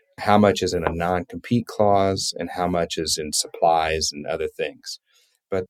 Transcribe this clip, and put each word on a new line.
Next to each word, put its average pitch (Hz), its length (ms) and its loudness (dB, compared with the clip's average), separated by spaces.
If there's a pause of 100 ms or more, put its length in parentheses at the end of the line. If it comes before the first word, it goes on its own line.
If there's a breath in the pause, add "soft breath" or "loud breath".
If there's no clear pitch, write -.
(200)
how 104 180 6
much 101 240 6
is 90 120 0
in 85 100 -2
a 87 100 0
non-compete 87 720 -2
clause, 98 720 2
and 87 120 -6
how 90 180 -2
much 85 300 -2
is 80 200 -2
in 76 140 -6
supplies 80 800 0
and 71 160 -12
other 78 220 -4
things. - 500 -10 (500)
But 95 200 -2